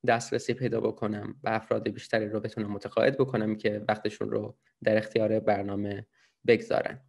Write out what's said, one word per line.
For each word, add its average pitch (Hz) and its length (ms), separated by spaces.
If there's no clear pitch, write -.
دسترسی 120 480
پیدا 113 260
بکنم 107 600
و 113 60
افراد 110 400
بیشتری 107 400
رو 107 120
بتونم 107 320
متقاعد 123 460
بکنم 110 380
که 104 320
وقتشون - 420
رو 107 260
در 110 120
اختیار 107 440
برنامه 101 680
بگذارن. - 640